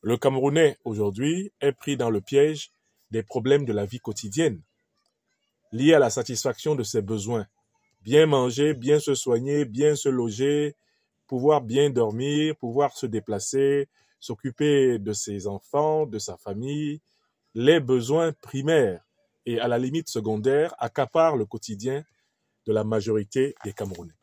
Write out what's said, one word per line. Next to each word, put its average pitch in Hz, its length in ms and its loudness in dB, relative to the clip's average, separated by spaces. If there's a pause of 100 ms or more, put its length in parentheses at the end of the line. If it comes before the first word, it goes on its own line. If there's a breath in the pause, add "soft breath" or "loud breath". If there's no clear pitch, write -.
Le 110 140 0
Camerounais 139 680 2
aujourd'hui 120 760 -4
est 143 100 2
pris 139 260 -6
dans 120 140 0
le 107 100 0
piège 147 520 0 (400)
des 113 100 -4
problèmes 131 420 0
de 117 80 -4
la 101 120 -2
vie 113 160 -10
quotidienne 107 600 -4 (1080)
liés 139 240 6
à 147 60 8
la 120 100 4
satisfaction 127 640 -4
de 131 80 -4
ses 110 180 -4
besoins. 107 460 -4 (560)
Bien 139 240 6
manger, 139 460 2
bien 143 280 2
se 143 160 0
soigner, 131 480 0
bien 135 320 0
se - 120 -2
loger, 135 680 -2 (500)
pouvoir 139 340 2
bien 131 300 2
dormir, 135 640 0
pouvoir 131 420 -2
se - 80 -8
déplacer, 135 840 -2 (320)
s'occuper 131 800 0
de 104 120 -6
ses 101 360 -6
enfants, 151 580 -2
de 110 140 -8
sa 92 160 -12
famille, 143 640 -8 (540)
les 143 260 6
besoins 131 520 0
primaires 135 720 0 (400)
et 117 140 -4
à 120 80 -2
la 120 120 0
limite 139 300 -4
secondaire 117 680 0
accaparent 151 580 0
le 107 100 -2
quotidien 117 580 -8 (640)
de 110 60 -2
la 107 120 0
majorité 110 800 -2
des 101 80 -10
Camerounais. 90 500 -12